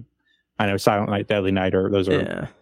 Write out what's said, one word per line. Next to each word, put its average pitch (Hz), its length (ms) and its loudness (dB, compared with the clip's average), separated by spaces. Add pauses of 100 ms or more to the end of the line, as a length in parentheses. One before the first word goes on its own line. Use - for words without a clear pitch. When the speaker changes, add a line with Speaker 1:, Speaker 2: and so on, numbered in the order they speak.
(580)
Speaker 1:
I 104 100 0
know 98 100 0
Silent 107 320 2
Night, 101 180 -2
Deadly 98 240 0
Night, 95 240 0
or 95 140 0
those 98 180 0
are, 95 140 2
Speaker 2:
Yeah. - 260 -8 (140)